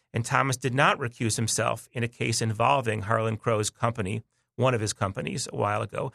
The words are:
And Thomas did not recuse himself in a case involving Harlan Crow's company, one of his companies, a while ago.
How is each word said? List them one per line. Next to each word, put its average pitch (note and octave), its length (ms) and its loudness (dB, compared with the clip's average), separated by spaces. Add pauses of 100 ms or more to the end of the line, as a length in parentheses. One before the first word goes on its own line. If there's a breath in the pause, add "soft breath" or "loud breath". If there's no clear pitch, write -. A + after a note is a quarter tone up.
(120)
And A2 120 -2
Thomas C3 320 2
did B2 180 -2
not D#3+ 240 4
recuse A#2 380 -2
himself A2+ 560 -2
in A#2+ 100 -4
a A#2 60 0
case A#2+ 340 -2
involving A2+ 600 2
Harlan A2+ 340 2
Crow's G#2+ 340 0
company, A2 540 -4 (320)
one B2+ 180 4
of G#2+ 60 0
his G#2 120 -2
companies, - 600 -4
a - 40 -10
while G#2+ 260 0
ago. A#2 320 -6